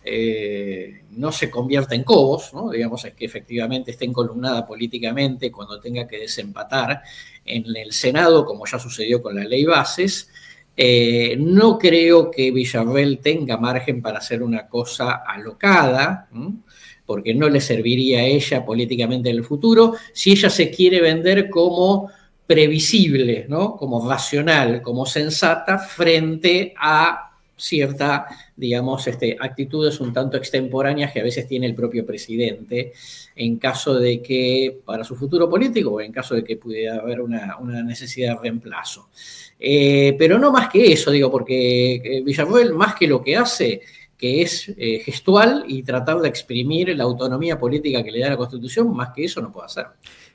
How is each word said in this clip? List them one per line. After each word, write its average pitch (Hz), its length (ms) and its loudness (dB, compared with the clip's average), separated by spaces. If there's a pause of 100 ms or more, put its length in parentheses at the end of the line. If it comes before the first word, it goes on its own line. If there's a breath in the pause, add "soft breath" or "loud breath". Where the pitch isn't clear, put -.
eh, 104 960 -6 (100)
no 135 200 -6
se - 180 -6
convierta 131 440 -2
en 123 100 -4
Cobos, 143 480 4
¿no? 190 180 -10
Digamos, 117 340 -6
es 101 100 -18
que 120 100 -12
efectivamente 120 680 -8
esté 120 140 -8
encolumnada 120 600 -4
políticamente 120 840 -4
cuando 104 300 -16
tenga 120 260 -8
que 110 120 -14
desempatar 113 840 -6 (420 loud breath)
en 117 200 -6 (100)
el 107 180 -12
Senado, 156 520 4
como 104 220 -10
ya 127 120 -8
sucedió 120 440 -4
con 104 120 -10
la 101 100 -6
ley 127 200 0
Bases. 165 680 0 (460 loud breath)
Eh, 120 640 4
no 202 380 6
creo 170 520 6
que 131 220 0
Villarruel 127 680 0
tenga 147 380 -2
margen 123 440 -2
para 110 180 -8
hacer 117 240 -6
una 117 260 -4
cosa 120 580 -4
alocada, 139 1040 2
¿m? 139 200 -10 (540 loud breath)
Porque 107 280 -4
no 151 140 2
le 143 140 4
serviría 123 580 0
a 120 40 2
ella 135 400 0
políticamente 120 680 -2
en 117 60 -2
el 117 80 -4
futuro, 226 500 4 (180 loud breath)
si - 200 4
ella 202 180 6
se 160 200 2
quiere 180 300 4
vender 175 480 2
como 180 600 2 (360 loud breath)
previsible, 151 1040 4
¿no? 170 280 -2
Como 120 320 -4
racional, 135 760 2
como 123 240 -6
sensata, 165 720 0
frente 165 960 0
a 156 480 2 (320)
cierta, 143 680 -2 (280 loud breath)
digamos, 127 540 -4
este, 120 320 -4
actitudes 139 580 -4
un 123 140 -6
tanto 131 240 -4
extemporáneas 135 760 -2
que - 80 -6
a 107 60 -4
veces 123 240 -4
tiene 127 180 -4
el 117 80 -4
propio 117 320 -4
presidente, 113 840 -6 (420 loud breath)
en 117 220 -4
caso 131 420 -2
de 120 240 0
que, 127 640 -2
para 110 180 -8
su 123 140 -12
futuro 156 320 0
político, 226 420 0
o 104 100 -4
en 107 120 -12
caso 131 240 -4
de 113 80 -2
que 113 120 -8
pudiera 110 440 -8
haber 120 200 -6
una, 113 380 -8
una 120 240 -8
necesidad 120 520 -6
de 117 80 -12
reemplazo. 113 640 -10 (500 loud breath)
Eh, 139 580 4
pero 165 220 6
no 277 140 6
más 247 160 4
que 202 240 6
eso, 156 180 2
digo, 139 220 4
porque, 123 640 2
eh, 123 280 -6
Villarruel, 160 500 2
más 202 200 2
que 165 140 2
lo 135 140 4
que 143 140 0
hace, 135 440 0 (360 loud breath)
que 131 260 0
es, 170 340 -4
eh, 113 280 -4
gestual 220 640 2
y 135 160 -8
tratar 127 380 -2
de 156 80 0
exprimir 151 680 -2
la 131 80 -2
autonomía 127 540 -2
política 131 460 -2
que 107 80 -12
le 117 80 -4
da 139 100 0
la 139 60 -2
Constitución, 127 580 -2
más 123 200 -6
que 147 100 -6
eso - 160 -8
no 202 100 -10
puede - 160 -18
hacer. - 200 -10 (480 loud breath)